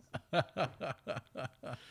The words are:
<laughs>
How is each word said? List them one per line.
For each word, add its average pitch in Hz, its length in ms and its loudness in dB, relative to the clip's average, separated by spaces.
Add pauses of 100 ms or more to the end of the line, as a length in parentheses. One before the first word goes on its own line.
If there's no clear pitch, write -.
(320)
<laughs> - 1500 0 (120)